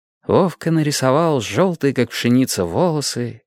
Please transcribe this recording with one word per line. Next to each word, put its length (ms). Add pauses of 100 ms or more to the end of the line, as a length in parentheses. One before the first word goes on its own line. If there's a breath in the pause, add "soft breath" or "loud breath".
(260)
Вовка 440
нарисовал 720
желтые, 540
как 160
пшеница, 540
волосы 840